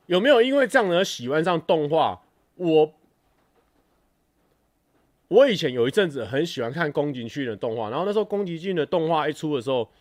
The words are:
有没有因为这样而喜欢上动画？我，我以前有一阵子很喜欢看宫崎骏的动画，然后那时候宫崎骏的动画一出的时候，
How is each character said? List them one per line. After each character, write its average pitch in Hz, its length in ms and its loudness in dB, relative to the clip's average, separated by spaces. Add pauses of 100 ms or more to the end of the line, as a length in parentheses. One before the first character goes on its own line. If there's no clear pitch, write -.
有 180 120 2
没 240 120 4
有 247 100 8
因 262 160 2
为 269 100 2
这 240 120 2
样 202 120 2
而 175 140 2
喜 123 240 -10
欢 156 160 0
上 175 160 0
动 160 260 0
画？ 139 320 0 (360)
我， 156 400 2 (2250)
我 247 180 6
以 233 80 2
前 160 160 -4
有 120 160 0
一 135 40 0
阵 190 180 0
子 135 160 -8
很 135 220 -4
喜 139 160 -6
欢 117 100 -6
看 165 180 -4
宫 147 220 -2
崎 120 160 -10
骏 139 160 -8
的 117 100 -6
动 113 220 -6
画， 110 140 -6
然 131 80 -4
后 180 80 -4
那 202 40 -4
时 208 80 -2
候 214 60 0
宫 202 220 -6
崎 170 120 -8
骏 185 160 -6
的 151 120 -2
动 165 200 -2
画 156 220 0
一 151 60 -4
出 151 200 -6
的 131 60 -2
时 113 80 -10
候， 127 140 0 (180)